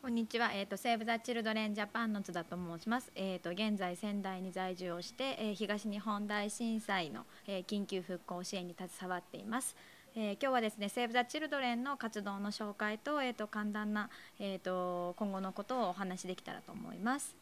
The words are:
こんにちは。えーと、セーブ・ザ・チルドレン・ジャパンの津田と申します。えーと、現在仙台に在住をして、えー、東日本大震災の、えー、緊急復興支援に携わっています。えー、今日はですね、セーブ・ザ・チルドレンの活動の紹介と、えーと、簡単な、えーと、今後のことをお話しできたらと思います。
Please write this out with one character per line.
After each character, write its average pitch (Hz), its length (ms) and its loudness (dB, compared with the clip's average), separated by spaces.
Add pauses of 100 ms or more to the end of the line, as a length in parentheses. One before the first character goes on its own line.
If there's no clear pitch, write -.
こ 254 40 -2
ん 233 40 2
に 233 140 4
ち 233 100 -2
は。 233 160 6
え 196 80 0
ー 202 60 0
と、 196 100 -2
セ 240 160 4
ー 233 60 4
ブ・ 220 60 -2
ザ・ 233 120 4
チ 233 160 -2
ル 226 80 2
ド 220 100 2
レ 214 160 4
ン・ 208 60 0
ジ 208 80 0
ャ 208 60 2
パ 233 180 0
ン 214 80 2
の 202 80 0
津 185 100 -4
田 170 120 0
と 175 120 -4
申 170 240 -4
し - 80 -4
ま 240 140 4
す。 - 140 -14
え 190 220 0
ー - 20 -4
と、 170 100 -2
現 208 260 2
在 180 200 0
仙 202 260 0
台 190 180 -2
に 185 120 -2
在 185 240 0
住 180 160 -2
を 175 100 -2
し - 100 -8
て、 262 280 -2
え 220 100 0
ー、 208 60 0
東 208 340 0
日 202 100 -2
本 208 280 0
大 208 240 0
震 226 280 0
災 190 300 2
の、 - 160 -8 (220)
え 196 140 -2
ー、 185 40 -6
緊 202 220 0
急 185 160 0
復 175 200 -4
興 175 200 -4
支 190 120 -4
援 180 120 -2
に 175 100 -8
携 185 340 -6
わ 180 60 0
っ 180 60 -6
て - 160 -12
い 196 60 -10
ま 233 180 0
す。 - 120 -4 (400)
え 214 180 2
ー、 - 0 -
今 - 80 -2
日 277 120 4
は 247 80 6
で 214 80 4
す - 80 -6
ね、 202 120 0
セ 240 160 2
ー - 20 0
ブ・ 226 60 -2
ザ・ 247 120 6
チ 302 140 -2
ル 302 100 -2
ド 285 100 2
レ 247 140 4
ン 240 100 0
の 277 140 0
活 220 240 -2
動 196 180 -2
の 208 120 0
紹 208 260 -4
介 214 220 2
と、 294 240 2
え 247 80 2
ー - 20 -4
と、 214 140 -2
簡 208 240 0
単 214 240 2
な、 208 160 0 (280)
え 196 180 -2
ー - 20 -4
と、 180 580 0
今 202 140 0
後 190 100 0
の 190 120 0
こ 202 100 -4
と 247 240 2
を - 20 4
お 180 40 0
話 185 280 -2
し 185 60 -6
で 185 80 0
き - 80 -14
た 165 100 -8
ら - 80 -8
と - 100 -14
思 - 220 -8
い 175 60 -8
ま 247 200 2
す。 - 220 -6